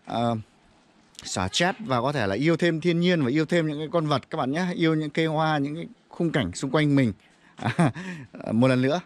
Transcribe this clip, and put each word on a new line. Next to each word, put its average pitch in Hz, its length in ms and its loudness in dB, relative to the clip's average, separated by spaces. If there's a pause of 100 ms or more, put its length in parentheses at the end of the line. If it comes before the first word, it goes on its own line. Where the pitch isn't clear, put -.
à, 117 140 -4 (1040)
xả 92 240 -4
stress 175 300 0
và 131 220 -2
có 135 120 0
thể 123 140 0
là 95 80 0
yêu 151 220 2
thêm 165 240 0
thiên 170 200 0
nhiên 175 220 2
và 120 80 0
yêu 156 140 2
thêm 165 220 0
những 147 120 -4
cái 156 140 -8
con 165 140 0
vật 143 240 -2
các 160 80 -6
bạn 131 140 -2
nhé. 175 220 -2
Yêu 160 200 2
những 156 160 -2
cây 160 160 0
hoa, 156 320 0
những 143 160 -4
cái 170 120 -10 (220)
khung 170 240 -2
cảnh 101 200 0
xung - 180 -6
quanh 147 260 4
mình. 123 160 4 (440)
<laughs> 131 360 2 (520)
À, - 80 -4
một 120 160 4
lần 127 140 2
nữa 147 240 2